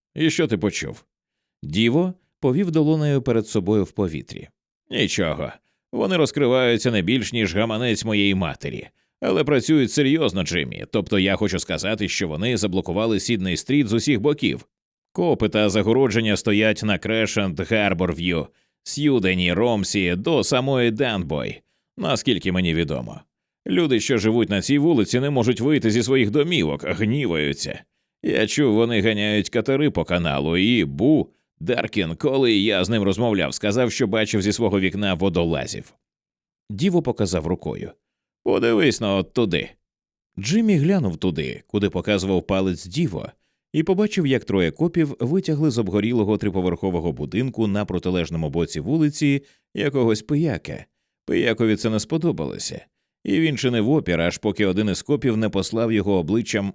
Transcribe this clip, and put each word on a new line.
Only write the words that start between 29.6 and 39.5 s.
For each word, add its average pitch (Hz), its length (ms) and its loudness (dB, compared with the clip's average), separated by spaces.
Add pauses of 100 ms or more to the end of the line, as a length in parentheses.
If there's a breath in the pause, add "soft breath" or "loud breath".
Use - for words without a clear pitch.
по 82 140 -2
каналу, 82 520 0
і 104 280 2
Бу 101 460 0 (320 soft breath)
Даркін, 107 540 -2
коли 135 360 2
я 98 320 2
з 90 40 -4
ним 110 140 0
розмовляв, 98 520 0
сказав, 110 380 0
що 127 140 0
бачив 107 360 0
зі 101 100 0
свого 101 280 0
вікна 95 340 0
водолазів». 82 800 -2 (760)
Діво 165 320 0
показав 90 440 -2
рукою. 85 460 -6 (520)
«Подивись 180 560 2
на 101 160 0
от 92 160 -2
туди». 92 380 0 (680)